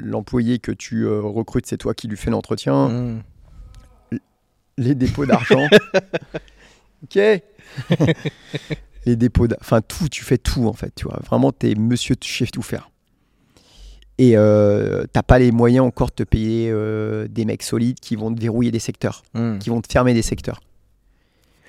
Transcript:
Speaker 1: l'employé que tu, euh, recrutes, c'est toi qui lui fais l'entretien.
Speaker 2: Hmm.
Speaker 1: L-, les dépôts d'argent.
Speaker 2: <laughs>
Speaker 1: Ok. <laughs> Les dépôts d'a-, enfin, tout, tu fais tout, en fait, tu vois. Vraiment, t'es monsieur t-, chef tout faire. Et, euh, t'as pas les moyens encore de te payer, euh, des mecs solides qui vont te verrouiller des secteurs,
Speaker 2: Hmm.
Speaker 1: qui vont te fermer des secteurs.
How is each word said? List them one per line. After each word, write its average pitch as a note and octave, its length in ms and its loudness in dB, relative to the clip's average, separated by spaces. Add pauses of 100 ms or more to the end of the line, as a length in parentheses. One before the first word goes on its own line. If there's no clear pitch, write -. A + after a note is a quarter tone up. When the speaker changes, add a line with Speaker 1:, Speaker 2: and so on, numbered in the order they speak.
Speaker 1:
l'employé A2+ 560 -2
que - 120 -8
tu, A2+ 340 -6
euh, G#2+ 160 -2
recrutes, G#2+ 460 -4
c'est G#2+ 100 -8
toi - 160 -4
qui - 140 -12
lui G#2+ 100 -8
fais - 140 -6
l'entretien. C3+ 580 -2
Speaker 2:
Hmm. A#2 320 -6 (880)
Speaker 1:
L-, - 80 -6 (580)
les C3 180 0
dépôts B2+ 300 -2
d'argent. C3+ 460 2
Speaker 2:
<laughs> - 1300 -2
Speaker 1:
Ok. F#3+ 160 -4
<laughs> - 800 0 (1080)
Les A#2+ 80 4
dépôts A#2+ 320 2
d'a-, A2 120 -2
enfin, A2+ 220 2
tout, - 280 -6
tu - 140 -12
fais B2+ 140 0
tout, A#2+ 300 -2
en G#2 60 -2
fait, - 220 -10
tu - 100 -10
vois. - 200 -8
Vraiment, B2+ 260 2
t'es A2+ 220 0
monsieur A2+ 420 0
t-, - 120 -10
chef - 240 -4
tout - 100 -8
faire. - 300 -10 (1300)
Et, B2 180 8
euh, G#2 760 4
t'as A2+ 120 0
pas B2+ 160 6
les B2 120 6
moyens A#2+ 360 4
encore A#2+ 220 -4
de - 40 -14
te - 100 -6
payer, A2 460 -2
euh, G#2+ 580 -4
des G#2+ 180 -4
mecs A2 180 -6
solides A#2 360 -2
qui - 160 -8
vont A2 160 -4
te A#2 80 -6
verrouiller A#2 300 -2
des A2+ 80 -2
secteurs, - 460 -6 (100)
Speaker 2:
Hmm. A2+ 240 -4
Speaker 1:
qui G2 140 -6
vont A#2 100 -2
te - 100 -12
fermer B2+ 220 4
des A2+ 80 2
secteurs. - 400 -6 (1080)